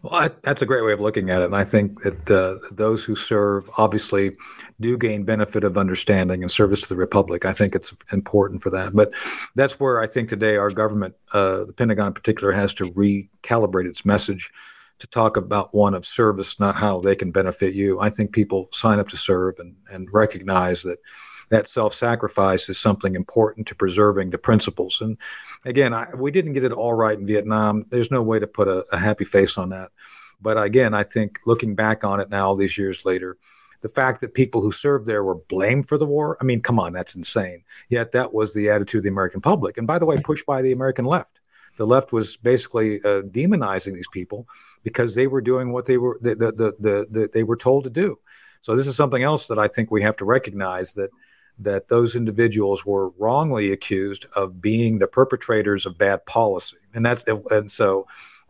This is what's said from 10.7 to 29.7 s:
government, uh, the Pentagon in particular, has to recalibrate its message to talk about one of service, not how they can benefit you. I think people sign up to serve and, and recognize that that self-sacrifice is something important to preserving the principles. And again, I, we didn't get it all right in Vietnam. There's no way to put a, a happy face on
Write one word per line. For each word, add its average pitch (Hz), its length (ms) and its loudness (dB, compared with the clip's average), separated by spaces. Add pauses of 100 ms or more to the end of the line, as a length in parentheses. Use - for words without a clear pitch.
government, 104 440 -2 (180)
uh, 95 320 2
the - 80 0
Pentagon 107 360 0
in 95 60 -6
particular, 98 380 0
has 98 220 2
to 90 180 -4
recalibrate 98 920 0
its - 180 -10
message 98 460 0 (480)
to - 100 -20
talk 113 280 0
about 101 380 -2
one 101 200 4
of 90 120 -8
service, 104 540 -2
not 101 160 0
how 98 240 0
they 95 160 2
can 92 160 -6
benefit 95 420 0
you. 98 260 0
I 104 80 0
think 104 240 -2
people 98 400 0
sign 107 280 2
up 98 80 -4
to - 80 -14
serve 92 420 -2
and, 90 160 -18 (160)
and 92 220 -14
recognize 95 680 0
that 87 160 -8 (500)
that 110 200 2
self-sacrifice 107 1000 0
is 92 80 -6
something 95 360 0
important 107 520 0
to - 80 -12
preserving 95 560 2
the - 80 -6
principles. - 640 0
And 110 160 -4 (480)
again, 127 260 2
I, 113 220 -4
we 135 160 -4
didn't 160 240 -2
get 131 100 0
it 120 80 0
all 117 220 -2
right 110 240 2
in 98 80 -8
Vietnam. 107 640 0
There's 120 200 -2
no 127 120 2
way 110 160 0
to 104 80 -2
put 98 220 0
a, 95 220 -2
a 101 60 0
happy 101 300 0
face 98 320 4
on 92 120 -4